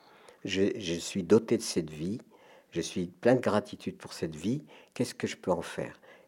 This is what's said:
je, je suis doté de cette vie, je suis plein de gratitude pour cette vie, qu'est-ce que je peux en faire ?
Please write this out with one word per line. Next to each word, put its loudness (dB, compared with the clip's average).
je, 2
je -2
suis -2
doté 6
de -6
cette -2
vie, -6
je -2
suis -4
plein 4
de 4
gratitude -2
pour -14
cette -6
vie, -2
qu'est-ce -2
que -2
je -10
peux 0
en 2
faire ? -8